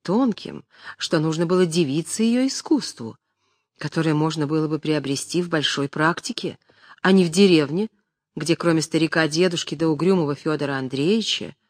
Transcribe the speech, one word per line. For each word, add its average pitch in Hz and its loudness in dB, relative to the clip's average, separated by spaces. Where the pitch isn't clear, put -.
тонким, 190 -2
что - -2
нужно 160 0
было 185 4
дивиться 165 -2
ее 240 2
искусству, - -4
которое 156 -2
можно 151 0
было 156 0
бы 156 -2
приобрести 151 -2
в 175 -4
большой 143 -2
практике, 165 -2
а 185 4
не 190 8
в 165 -2
деревне, 175 4
где 147 0
кроме 160 2
старика-дедушки 160 0
да 160 0
угрюмого 156 0
Федора 143 -4
Андреевича 135 -2